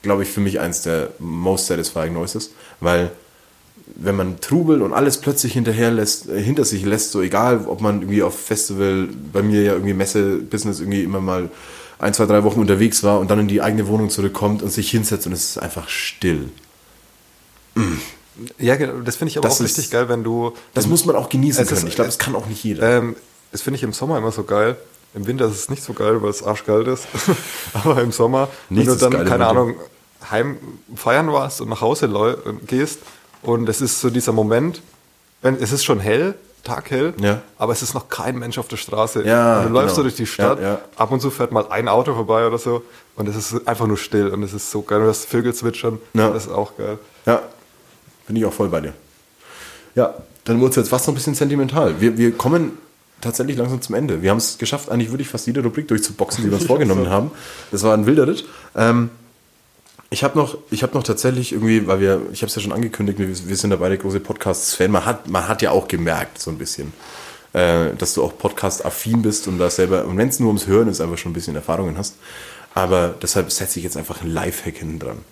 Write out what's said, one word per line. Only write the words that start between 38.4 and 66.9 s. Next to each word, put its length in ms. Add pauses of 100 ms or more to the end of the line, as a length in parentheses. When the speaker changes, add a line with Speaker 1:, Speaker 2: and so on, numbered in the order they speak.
Speaker 2:
auf 100
der 80
Straße. 480
Speaker 1:
Ja, 360
Speaker 2:
Und 80
du 40
läufst 180
Speaker 1:
genau. 60
Speaker 2:
so 60
durch 140
die 100
Stadt, 340
Speaker 1:
Ja, 140
ja. 60 (160)
Speaker 2:
ab 140
und 100
zu 100
fährt 220
mal 180
ein 180
Auto 260
vorbei 320
oder 120
so 240 (340)
und 120
es 80
ist 300
einfach 200
nur 100
still 320
und 140
es 100
ist 180
so 120
geil. 180
Du 80
hast 160
Vögel 300
zwitschern, 440 (140)
Speaker 1:
Ja. 180
Speaker 2:
das 160
ist 60
auch 240
geil. 220 (260)
Speaker 1:
Ja, 180 (840)
bin 100
ich 80
auch 80
voll 160
bei 140
dir. 100 (1040)
Ja, 200 (300)
dann 160
wurde 100
es 60
jetzt 140
fast 160
noch 60
ein 40
bisschen 180
sentimental. 640
Wir, 180
wir 180
kommen 420 (420)
tatsächlich 360
langsam 240
zum 140
Ende. 280
Wir 80
haben 80
es 200
geschafft, 320
eigentlich 200
wirklich 180
fast 180
jede 160
Rubrik 260
durchzuboxen, 560
die 60
wir 80
uns 80
Speaker 2:
<laughs> 0
Speaker 1:
vorgenommen 380
Speaker 2:
So. 60
Speaker 1:
haben. 200 (400)
Das 140
war 100
ein 120
wilder 220
Ritt. 160 (320)
Ähm, 340 (1000)
ich 140
hab 120
noch, 200 (140)
ich 120
hab 120
noch 80
tatsächlich 500
irgendwie, 340
weil 140
wir, 220 (100)
ich 100
hab's 120
ja 80
schon 100
angekündigt, 460
wir, 100
wir 280
sind 140
da 60
beide 220
große 220
Podcasts-Fan. 720
Man 140
hat, 240
man 200
hat 140
ja 80
auch 180
gemerkt, 520
so 100
ein 80
bisschen, 340 (600)